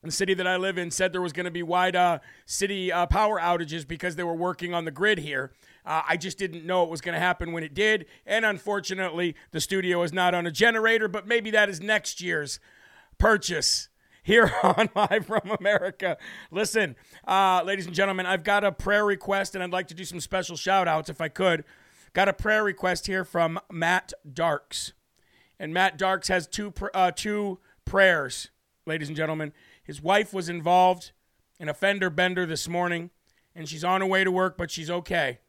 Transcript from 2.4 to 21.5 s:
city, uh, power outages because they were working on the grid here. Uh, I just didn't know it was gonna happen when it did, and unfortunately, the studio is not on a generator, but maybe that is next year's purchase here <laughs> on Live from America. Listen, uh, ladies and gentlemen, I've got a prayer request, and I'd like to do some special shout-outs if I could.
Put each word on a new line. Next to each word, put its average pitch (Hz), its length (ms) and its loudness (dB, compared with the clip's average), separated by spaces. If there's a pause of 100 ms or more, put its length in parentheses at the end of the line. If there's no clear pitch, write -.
city, 190 460 -2
uh, 175 140 2
power 208 340 2
outages 165 480 -2
because 165 300 -6
they 180 60 -4
were 170 120 -4
working 175 380 -4
on 170 100 -2
the 160 80 -6
grid 185 280 0
here. 139 340 -8 (320)
Uh, 160 200 -2
I 160 120 0
just 170 200 -8
didn't 170 280 -8
know 180 180 2
it 165 60 0
was 160 100 -8
gonna 170 200 -4
happen 175 340 -2
when 165 100 -6
it 147 100 -12
did, 208 340 0 (180)
and 220 180 0
unfortunately, 185 920 -2 (160)
the 160 100 -4
studio 180 420 0
is 160 80 -2
not 180 220 2
on 175 120 -2
a 170 60 -4
generator, 220 560 2
but 190 180 -6
maybe 220 260 0
that 208 180 4
is 170 100 -8
next 208 400 -2
year's 165 400 -6 (580)
purchase 190 680 2 (380)
here 214 320 8
<laughs> - 60 0
on 190 320 4
Live 202 300 2
from 214 340 -4
America. 190 580 -2 (320)
Listen, 196 460 -2 (320)
uh, 190 380 4
ladies 196 200 -4
and 175 80 -10
gentlemen, 185 320 0
I've 180 200 -2
got 202 180 2
a 196 80 4
prayer 208 320 2
request, 196 500 -2
and 190 80 -6
I'd 180 120 -6
like 185 160 -4
to 165 40 -16
do 180 120 -12
some 170 160 -10
special 175 340 -6
shout-outs 170 540 2
if 156 100 -12
I 160 80 -4
could. 165 380 0 (480)